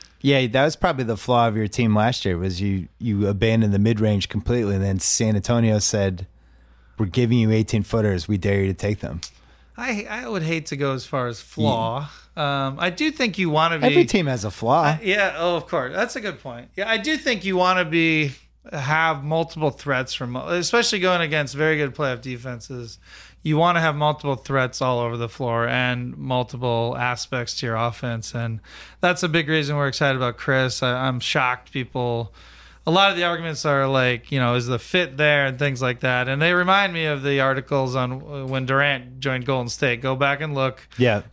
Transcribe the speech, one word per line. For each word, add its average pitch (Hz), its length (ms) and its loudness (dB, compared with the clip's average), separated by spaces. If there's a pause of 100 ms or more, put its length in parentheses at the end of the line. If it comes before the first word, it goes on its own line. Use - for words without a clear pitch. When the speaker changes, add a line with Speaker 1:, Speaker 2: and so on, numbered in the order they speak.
(220)
Speaker 1:
Yeah, 135 260 4
that 131 160 4
was 156 120 2
probably 143 280 0
the 113 140 -2
flaw 120 300 4
of 107 100 0
your 110 100 0
team 110 280 2
last 110 280 2
year, 90 140 0
was 90 240 -2
you, 98 260 0 (120)
you 104 280 0
abandoned 110 460 4
the 101 60 2
mid-range 107 500 2
completely, 107 460 0
and 95 80 0
then 98 160 0
San 110 360 0
Antonio 110 440 4
said, 95 480 0 (720)
"We're 107 100 -2
giving 120 320 2
you 110 120 4
eighteen-footers. 107 760 0
We 104 100 0
dare 101 240 2
you 95 60 2
to 95 60 0
take 104 260 -4
them." - 220 -8 (540)
Speaker 2:
I, 226 340 -6
I 240 180 -10
would 196 160 -4
hate 160 240 -4
to 151 100 -8
go 139 160 0
as 127 120 -6
far 127 220 -4
as 117 140 -8
flaw. 123 680 -2 (260)
Speaker 1:
Yeah. 139 320 -2
Speaker 2:
Um, 135 120 -8
I 180 100 0
do 294 220 -2
think 240 260 -4
you 180 120 0
wanna 160 300 2
be 151 80 0
Speaker 1:
Every 269 180 6
team 175 220 2
has 123 180 -2
a 101 60 -4
flaw. 139 320 2
Speaker 2:
I, 151 200 2
yeah, 190 340 2
oh, 175 180 0
of 165 120 -6
course. 139 260 -2
That's 226 220 -2
a 247 60 -8
good 180 200 -8
point. 123 340 -14
Yeah, 208 140 -4
I 226 80 2
do 285 200 -2
think 220 280 -2
you 190 120 0
wanna 180 280 4
be, 156 460 2 (400)
have 151 520 0
multiple 156 480 -2
threats 131 420 -4
from, 123 220 -6
especially 175 640 0
going 180 220 2
against 147 340 -2
very 156 220 2
good 139 180 -2
playoff 127 260 -4
defenses. 123 760 -12 (460)
You 151 140 2
wanna 170 240 4
have 156 140 2
multiple 147 400 0
threats 131 460 -2
all 127 180 0
over 120 160 -2
the 117 140 -4
floor 117 380 -2
and 123 500 -2
multiple 123 800 -2
aspects 123 600 -6
to 131 80 -6
your 113 80 -2
offense, 117 600 -4
and 113 240 -4 (400)
that's 180 240 0
a 175 60 0
big 156 180 0
reason 151 280 0
we're 143 120 2
excited 135 300 2
about 123 200 -2
Chris. 131 460 0
I, 127 240 0
I'm 127 120 -2
shocked 127 520 -2
people, 120 640 -4 (520)
a 160 60 0
lot 196 200 6
of 175 60 -2
the 175 80 0
arguments 165 400 -2
are 139 200 4
like, 127 460 2
you 139 80 0
know, 123 160 2
is 120 100 0
the 123 140 -2
fit 160 380 -2
there 147 280 4
and 127 140 -4
things 135 220 0
like 123 200 0
that. 127 280 2
And 139 120 0
they 170 120 4
remind 185 400 4
me 165 120 -2
of 147 160 -2
the 139 200 2
articles 135 560 0
on, 127 160 -2
uh, 143 320 -10
when 131 200 -4
Durant 135 540 0
joined 131 260 -2
Golden 131 220 0
State. 120 340 0
Go 131 140 -2
back 139 240 0
and 151 160 -6
look. 135 320 -2 (100)
Speaker 1:
Yeah. 110 360 4